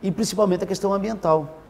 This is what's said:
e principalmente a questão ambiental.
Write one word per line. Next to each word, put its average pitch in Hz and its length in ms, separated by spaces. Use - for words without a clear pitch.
e 185 80
principalmente 190 540
a - 20
questão 190 260
ambiental. 190 680